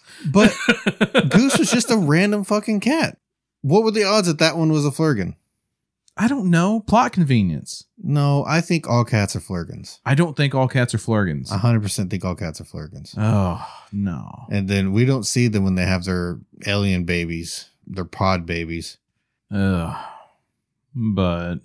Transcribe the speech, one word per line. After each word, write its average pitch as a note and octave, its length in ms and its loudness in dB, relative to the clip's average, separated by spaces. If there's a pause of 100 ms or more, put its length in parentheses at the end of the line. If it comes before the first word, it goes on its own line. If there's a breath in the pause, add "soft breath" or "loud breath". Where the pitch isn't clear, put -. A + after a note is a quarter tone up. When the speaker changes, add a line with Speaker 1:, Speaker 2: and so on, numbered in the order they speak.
(240 loud breath)
Speaker 1:
But G3+ 360 4
Speaker 2:
<laughs> - 680 0
Speaker 1:
Goose C4+ 300 4
was D#4 140 0
just A#3+ 180 0
a A#3 60 4
random F#3+ 480 2
fucking G#3 360 -2
cat. D4+ 380 -2 (440)
What E3+ 200 4
were A3 80 2
the G#3 140 2
odds G3 240 2
that D#3 100 0
that D#3+ 180 2
one D#3+ 160 2
was D3 140 2
a D3 40 0
Flurgan? B2+ 440 0 (840)
Speaker 2:
I A3 120 2
don't A#3+ 220 0
know. F#3 300 2
Plot A3 320 2
convenience. A2+ 720 0 (120)
Speaker 1:
No, C#3+ 500 0
I D#3+ 140 0
think E3+ 280 -2
all A#2+ 160 4
cats G#2 300 0
are F2+ 60 -6
Flurgans. - 640 -10
Speaker 2:
I B2+ 100 0
don't D#3+ 220 2
think C#3 180 0
all C3 140 2
cats B2 260 0
are A2 40 0
Flurgans. F#2 520 -2
Speaker 1:
A G2+ 80 -2
hundred A2+ 240 2
percent F#2+ 280 -4
think F#2+ 140 -4
all F2+ 100 -4
cats E2 260 -8
are E2+ 40 -16
Flurgans. D#2 520 -14
Speaker 2:
Oh, G#2 480 0 (280 loud breath)
no. E2 580 -8
Speaker 1:
And G2 180 -2
then F#2+ 240 0
we A2+ 140 4
don't C3 180 0
see B2 240 0
them G#2 160 0
when F#2+ 120 2
they F2+ 100 0
have F#2 180 0
their F2 340 -4 (280)
alien G2+ 380 0
babies, E2+ 680 -6 (160)
their F#2 180 -8
pod F#2 400 0
babies. E2+ 540 -8 (540)
Speaker 2:
Ugh. F#2+ 440 0 (1000 loud breath)
But F2+ 720 -2